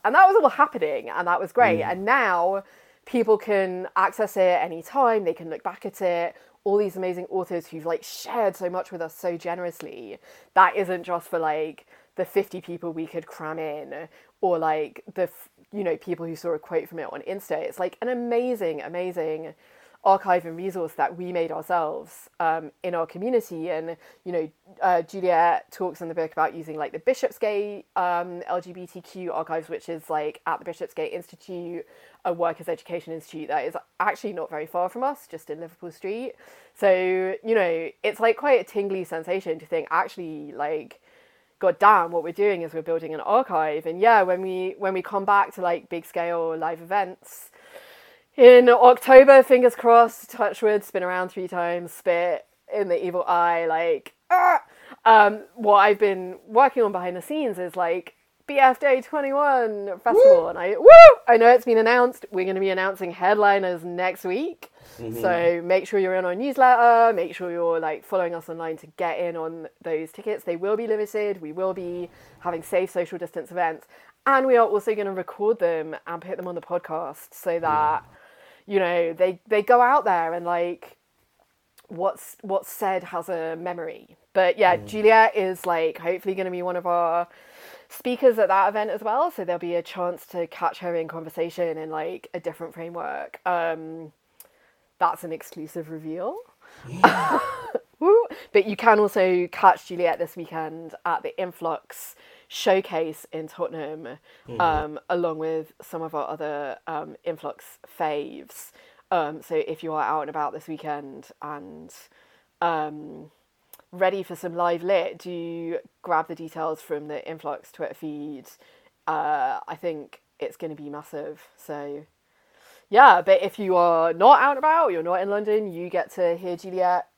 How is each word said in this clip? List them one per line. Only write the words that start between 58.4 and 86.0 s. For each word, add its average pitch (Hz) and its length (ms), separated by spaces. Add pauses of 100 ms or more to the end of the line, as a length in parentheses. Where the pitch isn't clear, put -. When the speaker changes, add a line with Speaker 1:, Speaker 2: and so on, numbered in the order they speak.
Speaker 1:
B 285 100
F 262 220
Day 262 220
twenty-one 254 1000
Festival, 508 400
Speaker 2:
Woo! - 40
Speaker 1:
and - 100
I, 392 200
woo! 302 100 (400)
I 233 100
know 226 120
it's 247 140
been 233 140
announced. 247 540
We're 185 140
gonna 190 140
be 190 120
announcing 185 400
headliners 190 720
next 180 420
week. 277 460 (260)
Speaker 2:
Mm-hmm. 113 240
Speaker 1:
So 170 420
make 185 240
sure 208 120
you're 185 160
in 185 100
our 180 100
newsletter, 240 800
make 175 220
sure 180 160
you're, 170 280
like, 156 240
following 175 300
us 165 160
online 165 280
to 156 100 (100)
get 170 220
in 170 180
on 165 300 (140)
those 160 300
tickets. 208 320
They 170 120
will 190 200
be 226 120
limited. 208 540
We 151 100
will 185 220
be 175 360 (300)
having 170 240
safe 190 260
social 175 280
distance 170 340
events. 170 360 (380)
And 269 220
we 247 100
are 226 100
also 208 280
gonna 196 180
record 202 460
them 160 360 (120)
and 170 140
put 185 160
them 180 100
on 175 80
the 165 60
podcast 165 720
so - 180
Speaker 2:
Yeah. 170 80
Speaker 1:
that, 151 460 (600)
you 196 140
know, 175 340
they, 180 340
they 208 140
go 240 200
out 262 220
there 170 300
and, 170 120
like, 175 520 (920)
what's, - 540
what's 196 280
said 190 360
has 170 240
a 165 260
memory. 170 640 (160)
But 180 240
yeah, 180 200
Speaker 2:
Mm. - 100
Speaker 1:
Juliet 220 500
is, 185 280
like, 165 340
hopefully 185 360